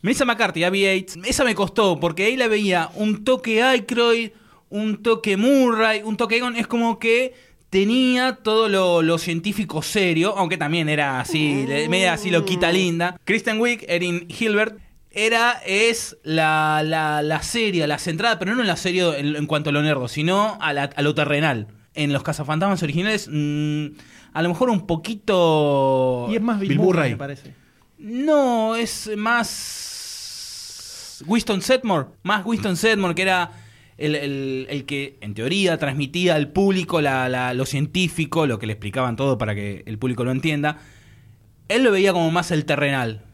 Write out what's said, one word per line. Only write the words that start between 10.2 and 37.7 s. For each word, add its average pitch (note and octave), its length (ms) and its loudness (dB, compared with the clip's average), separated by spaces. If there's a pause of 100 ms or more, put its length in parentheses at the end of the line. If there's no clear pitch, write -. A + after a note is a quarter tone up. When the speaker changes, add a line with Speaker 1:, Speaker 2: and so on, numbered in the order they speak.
Speaker 1:
aunque F#3 180 0
también D#3 320 0
era C#3+ 320 0
así, C#3+ 460 0
de-, C#3+ 220 -2
media F3+ 240 2
así F3+ 180 -4
loquita F3 400 2
linda. F3 540 0
Kristen G#3+ 360 0
Wiig, A#3+ 280 -2
Erin F3 400 -2
Hilbert, G#3+ 500 0 (320)
era, A3+ 560 2
es A3+ 560 0
la, D#3 640 2
la, D#3 380 0
la D#3 200 -2
seria, F#3+ 460 0
la D3 100 -2
centrada, F3+ 400 -2
pero F#3+ 160 -2
no B3+ 60 0
en A3 80 0
la E3 80 0
serio F3+ 360 0
en, C#3+ 220 -2
en D3 120 -4
cuanto D3+ 240 -2
a - 20 0
lo D3 100 2
nerdo, C#3+ 240 0
sino F#3+ 540 0
a D3+ 120 -2
la, C#3+ 120 -2
a C#3+ 180 -4
lo D3 140 2
terrenal. D3 500 0 (280)
En D3 180 -2
los C#3 100 0
cazafantasmas D#3 640 -2
originales, G3 460 -2
mm, D3+ 560 -2 (480)
a D#3+ 80 -2
lo F3 80 2
mejor B3 200 2
un G3 160 0
poquito D3 1400 2
Speaker 2:
Y A3 60 0
es G#3 60 0
más A3 180 0
Bill G3 80 -2
Speaker 3:
Bill C#3 100 2
Speaker 2:
Murray, F3+ 180 4
Speaker 3:
Murray. C#3+ 160 2
Speaker 2:
me G#2+ 40 -6
parece. C#3 380 -12 (440)
Speaker 1:
No, A#3+ 800 2
es A3+ 400 -4
más - 2000 -6
Winston G#3 360 -2
Sedmore, A3+ 440 0 (160)
más G3 240 -2
Winston A3 300 -2
Sedmore, G3+ 400 2
que F#3 60 0
era F#3 280 0 (460)
el, D3+ 180 -2
el, C3+ 560 -6
el C#3 140 -8
que, C#3 360 -8
en G#2 140 -10
teoría, E3 440 0
transmitía D3+ 580 0
al D3 160 -2
público F#3 480 2
la, C3 280 0
la, B2+ 260 -2
lo C3 120 -2
científico, D#3+ 800 0